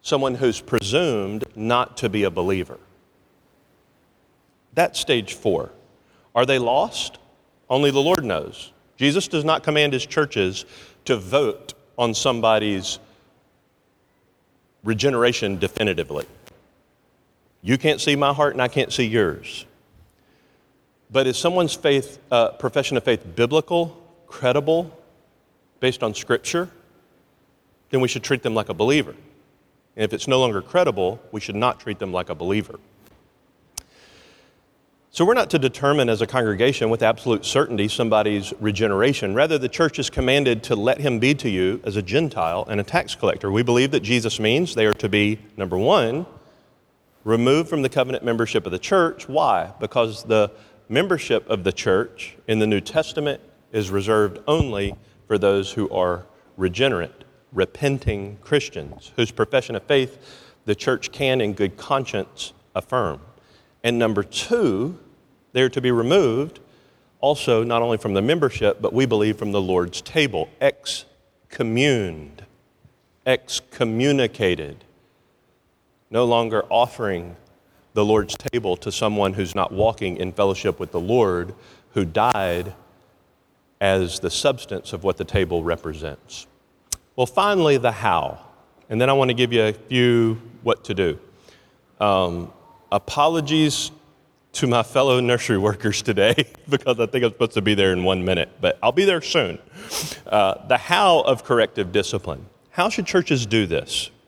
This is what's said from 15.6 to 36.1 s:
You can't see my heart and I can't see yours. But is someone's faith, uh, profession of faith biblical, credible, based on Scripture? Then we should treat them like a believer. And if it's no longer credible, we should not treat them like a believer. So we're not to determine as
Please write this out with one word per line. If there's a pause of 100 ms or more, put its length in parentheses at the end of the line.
You
can't
see
my
heart
and
I
can't
see
yours. (1400)
But
is
someone's
faith, (100)
uh,
profession
of
faith (100)
biblical, (280)
credible, (880)
based
on
Scripture? (1200)
Then
we
should
treat
them
like
a
believer. (800)
And
if
it's
no
longer
credible, (120)
we
should
not
treat
them
like
a
believer. (2250)
So
we're
not
to
determine
as